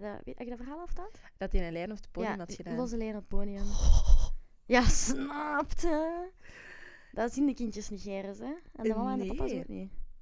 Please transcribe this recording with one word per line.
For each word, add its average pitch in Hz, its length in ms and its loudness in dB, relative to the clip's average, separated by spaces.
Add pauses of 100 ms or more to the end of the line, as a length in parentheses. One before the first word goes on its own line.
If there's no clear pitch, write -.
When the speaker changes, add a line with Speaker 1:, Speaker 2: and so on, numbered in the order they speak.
Speaker 1:
dat... 208 240 -12
weet, 254 120 -14
heb 240 100 -12
je - 20 -12
dat 247 80 -12
verhaal 269 220 -14
al 349 60 -14
verteld? 370 340 -6 (180)
Speaker 2:
Dat 190 140 -6
hij 175 160 2
een 165 60 -8
lijn 170 180 -8
op 208 60 -12
het - 140 -18
podium 214 200 -6
Speaker 1:
Ja, - 60 -6
Speaker 2:
had 175 100 -12
Speaker 1:
die - 80 -14
Speaker 2:
gedaan. 226 200 -10
Speaker 1:
loze 233 220 -6
lijn 220 180 -6
op 214 40 -10
het 185 80 -16
podium. 202 340 0
Speaker 2:
Oh. - 640 8 (400)
Speaker 1:
Ja, 247 220 4
snapte. 302 1400 0 (800)
Dat 233 220 -4
zien 277 120 0
de 269 80 0
kindjes 214 360 -8
niet, 196 120 -10
Geris, 196 380 -10
hè? 247 140 -10 (200)
En 233 100 -12
de 220 120 0
mama 247 180 -2
en 262 60 -4
de 196 60 -6
papa's 226 260 -4
Speaker 2:
Nee. 196 80 -6
Speaker 1:
ook 262 80 -12
niet. 190 240 -12 (300)